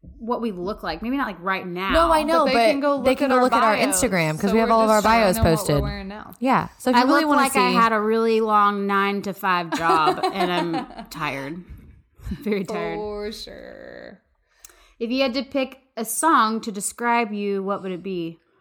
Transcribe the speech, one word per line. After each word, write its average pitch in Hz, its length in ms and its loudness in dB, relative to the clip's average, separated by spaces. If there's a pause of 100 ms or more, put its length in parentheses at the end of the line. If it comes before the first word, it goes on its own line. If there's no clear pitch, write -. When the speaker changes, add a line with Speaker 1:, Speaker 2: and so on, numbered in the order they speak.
(180)
Speaker 1:
what 226 240 -6
we 226 100 -4
look 185 320 -8
like. 175 180 -6
Maybe 247 160 -4
not, 262 100 -2
like, 175 140 -10
right 190 240 -4
now. 180 260 -4
Speaker 2:
No, 330 200 4
I 311 120 2
know, 320 220 2
Speaker 3:
But 262 80 2
Speaker 2:
but 240 60 4
Speaker 3:
they 226 120 4
can 277 80 0
go 277 240 0
Speaker 2:
they 254 80 4
Speaker 3:
look 262 80 2
Speaker 2:
can 285 120 2
Speaker 3:
at - 20 2
Speaker 2:
go 254 40 4
Speaker 3:
our 247 60 4
Speaker 2:
look 247 100 2
at 233 100 4
our 220 120 4
Speaker 3:
bios. 277 260 0
Speaker 2:
Instagram, 165 380 0
'cause 196 100 0
Speaker 3:
So - 40 0
Speaker 2:
we 220 60 4
have 226 100 2
Speaker 3:
we're 226 60 6
Speaker 2:
all 226 60 4
of 220 80 4
our 214 120 6
Speaker 3:
just 190 60 0
showing 226 140 6
Speaker 2:
bios 196 140 4
Speaker 3:
them 226 80 0
what 180 80 4
we're 160 60 4
Speaker 2:
posted. 151 240 0
Speaker 3:
wearing - 260 -6
now. 208 320 -14
Speaker 2:
Yeah. 240 280 2 (120)
So - 120 -2
if 247 40 4
you 240 60 6
Speaker 1:
I 254 40 4
Speaker 2:
really 277 160 4
Speaker 1:
look 302 80 0
Speaker 2:
wanna 285 120 4
Speaker 1:
like 269 140 2
I 247 160 4
Speaker 2:
see 247 40 2
Speaker 1:
had 226 180 4
a 214 80 2
really 226 400 2
long 202 460 2
nine-to-five 196 840 -2
job, 330 480 2 (140)
and 359 180 -2
Speaker 2:
<laughs> 339 360 -4
Speaker 1:
I'm - 220 -18
tired. 151 540 -8 (320)
<laughs> - 260 -20 (200)
Very 208 220 -4
tired. 175 340 -8
Speaker 3:
For 208 340 -10
sure. 62 920 -18 (760)
Speaker 1:
If 233 120 -6
you 262 100 0
had 262 120 0
to 269 100 -2
pick 262 360 -4 (180)
a 226 80 -6
song 226 560 2
to 226 100 -8
describe 233 640 -2
you, 202 280 -2
what 190 220 -4
would 190 80 -8
it 175 120 -8
be? 170 360 -6 (220)